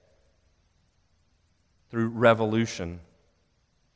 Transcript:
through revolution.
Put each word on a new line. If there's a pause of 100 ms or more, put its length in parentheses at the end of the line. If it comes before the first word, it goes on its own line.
(1900)
through
revolution. (960)